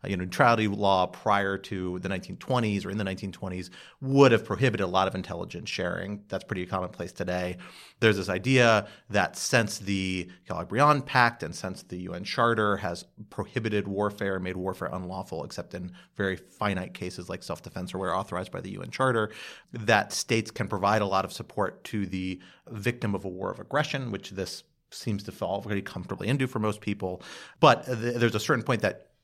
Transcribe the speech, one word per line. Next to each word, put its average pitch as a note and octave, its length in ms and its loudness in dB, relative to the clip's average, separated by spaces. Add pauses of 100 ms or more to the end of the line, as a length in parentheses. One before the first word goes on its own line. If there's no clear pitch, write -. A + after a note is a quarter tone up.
Uh, - 40 -8
you G2 80 -2
know, F2+ 80 -4
neutrality A2 440 4
law G2 400 4
prior G2 500 0
to F#2 400 -6
the F#2 120 -6
nineteen F#2 280 -6
twenties A2 480 0
or F2+ 60 -6
in G#2 80 -4
the G#2 40 -2
nineteen F#2+ 280 -6
twenties F#2 400 -8 (300)
would C3+ 300 8
have G#2+ 140 6
prohibited G#2 380 2
a F2+ 40 2
lot F#2+ 200 4
of F#2+ 80 -2
intelligence F2 520 -8
sharing. F#2 600 -4
That's F#2+ 160 -6
pretty F2+ 240 -6
commonplace F2+ 440 -6
today. F2+ 460 -4 (440)
There's G#2+ 160 6
this F#2+ 120 -2
idea A2 580 4 (220)
that G2 260 2
since A2+ 440 0
the F#2+ 500 -2 (180)
Calabreon B2+ 560 2
Pact A#2+ 380 4
and D#2+ 140 -8
since F#2 260 -8
the - 200 -12
U F2+ 120 -8
N F2+ 100 -8
Charter G#2+ 540 2
has F2 280 -6 (260)
prohibited G#2 560 -4
warfare, G2+ 520 -2
made F#2 180 -4
warfare F#2 340 -4
unlawful, F2+ 520 -6
except - 300 -10
in F2+ 180 -10 (240)
very F#2+ 200 0
finite F#2 580 -4
cases F2+ 360 -10
like F2+ 120 -8
self-defense F2+ 540 -10
or - 20 -4
where F#2 180 -2
authorized F#2 360 -4
by F#2 100 -8
the F#2+ 100 -10
U G2 120 -10
N - 80 -12
Charter, A#2 400 2 (420)
that A2 400 2
states - 380 0
can - 160 -4
provide G#2 340 2
a G2+ 60 2
lot F#2+ 180 2
of - 80 -10
support - 520 -4
to G#2 200 -2
the F#2 340 -4 (300)
victim A2 460 -2
of G2 100 -6
a F#2+ 40 -4
war F#2+ 200 -4
of G2 100 -6
aggression, C3+ 520 -2
which G2 200 -8
this F#2 320 -6 (280)
seems G2+ 320 -4
to - 80 -10
fall G2 300 -4
pretty G2+ 220 -4
comfortably F#2+ 440 -8
into C3 200 0
for A#2+ 120 -4
most G#2+ 220 -2
people. F#2+ 400 -4 (380)
But C3+ 260 8
th-, A#2+ 300 -2
there's A#2 200 4
a G#2 40 2
certain A#2 240 2
point A#2 180 0
that - 300 -2 (120)